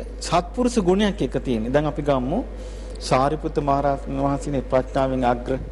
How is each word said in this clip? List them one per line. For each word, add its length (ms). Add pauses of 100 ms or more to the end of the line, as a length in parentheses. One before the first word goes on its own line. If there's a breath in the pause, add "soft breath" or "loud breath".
(180)
සත්පුරුෂ 600
ගුණයක් 440
එක 140
තියෙන්නේ. 340
දැන් 160
අපි 160
ගමු 360 (580 loud breath)
සාරිපුත්ත 640
මහරහතන් 580
වහන්සේනේ 460
ප්‍රඥාවෙන් 640
අග්‍ර 340 (140)